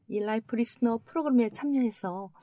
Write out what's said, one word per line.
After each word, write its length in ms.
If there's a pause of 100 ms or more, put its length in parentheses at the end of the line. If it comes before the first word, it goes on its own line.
이 120
라이프 360
리스너 480
프로그램에 460
참여해서 800 (120)